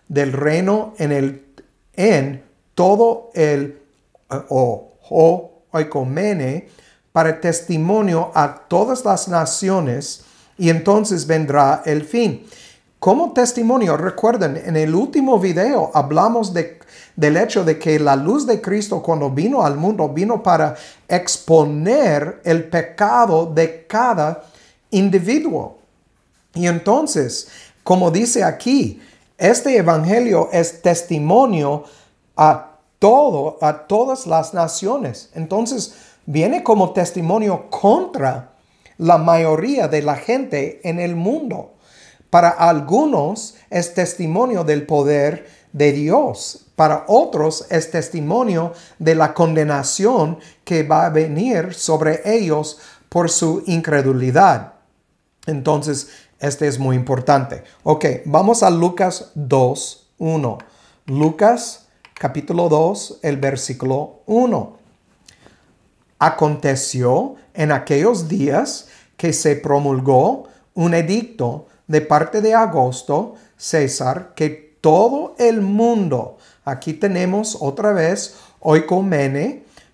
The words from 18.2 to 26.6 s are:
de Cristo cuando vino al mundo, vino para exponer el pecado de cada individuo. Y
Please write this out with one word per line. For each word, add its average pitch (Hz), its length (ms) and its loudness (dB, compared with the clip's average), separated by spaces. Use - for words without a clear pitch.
de 226 140 0
Cristo 202 420 -4
cuando 151 280 -2
vino 196 340 0
al 143 140 0
mundo, 165 320 -2
vino 208 340 -2
para 156 320 2
exponer 165 1400 0
el 165 220 0
pecado 180 800 2
de 160 420 -2
cada 196 560 -2
individuo. 196 880 0
Y 175 140 -2